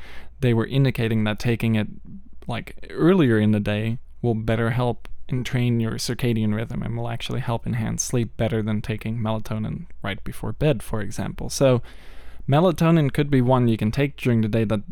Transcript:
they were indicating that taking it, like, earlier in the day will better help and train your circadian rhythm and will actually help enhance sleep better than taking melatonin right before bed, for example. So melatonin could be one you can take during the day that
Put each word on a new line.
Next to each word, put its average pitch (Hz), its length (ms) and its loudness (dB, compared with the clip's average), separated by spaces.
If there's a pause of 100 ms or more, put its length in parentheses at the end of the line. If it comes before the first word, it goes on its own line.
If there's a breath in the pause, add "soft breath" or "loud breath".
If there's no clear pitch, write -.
(420 loud breath)
they 123 120 4
were 113 140 2
indicating 117 560 2
that 107 160 -2
taking 113 360 2
it, 107 120 0 (600)
like, - 420 -8
earlier 143 500 6
in 107 120 6
the 104 100 4
day 107 380 -2 (220)
will 117 140 0
better 113 360 0
help 120 360 -2 (220)
and 127 160 -2
train 120 340 2
your 113 140 0
circadian 113 600 0
rhythm 120 300 -4
and 117 140 -4
will 117 100 -4
actually 117 320 -6
help 117 260 -4
enhance 113 380 -4
sleep 117 320 -2
better 113 260 0
than 107 200 -2
taking 110 360 -4
melatonin 110 680 -4 (160)
right 98 240 -4
before - 260 -6
bed, 131 320 2
for - 160 -2
example. - 500 -4
So 127 320 4 (680 loud breath)
melatonin 165 640 4
could 143 180 0
be 131 100 4
one 123 280 4
you 110 80 2
can 107 140 0
take 139 260 0
during 120 240 2
the 110 80 2
day 113 160 2
that 104 160 0 (100)